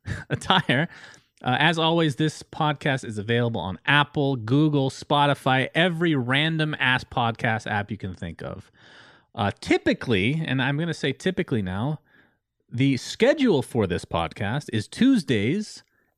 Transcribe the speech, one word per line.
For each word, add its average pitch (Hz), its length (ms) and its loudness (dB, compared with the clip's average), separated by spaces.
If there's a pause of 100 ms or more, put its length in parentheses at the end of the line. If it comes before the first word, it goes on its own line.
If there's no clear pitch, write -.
<laughs> - 280 -10
attire. 156 600 0 (520)
Uh, 123 180 0
as 160 200 4
always, 160 380 2
this 156 260 -2
podcast 147 600 -2
is 107 120 -8
available 117 440 0
on 92 240 -6
Apple, 143 500 2
Google, 135 540 2
Spotify, 139 840 2
every 165 420 0
random-ass 139 880 0
podcast 113 640 -2
app 104 200 -2
you 101 60 -6
can 92 180 -10
think 85 260 -10
of. - 300 -12 (640)
Uh, 104 160 0 (100)
typically, 160 840 0
and 131 160 -2
I'm 139 160 0
gonna 165 160 -4
say 143 180 -4
typically 160 500 -2
now, 101 380 -4 (720)
the 135 280 0
schedule 247 640 2
for 110 260 -2
this 82 180 -4
podcast 98 640 -4
is 107 160 -2
Tuesdays 190 960 0 (340)